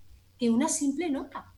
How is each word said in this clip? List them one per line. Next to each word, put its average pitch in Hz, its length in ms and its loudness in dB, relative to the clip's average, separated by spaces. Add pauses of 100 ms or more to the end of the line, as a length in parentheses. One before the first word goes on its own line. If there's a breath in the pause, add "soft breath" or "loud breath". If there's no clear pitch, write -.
(380)
que 233 120 2
una 254 180 2
simple 294 400 0
nota? - 500 -6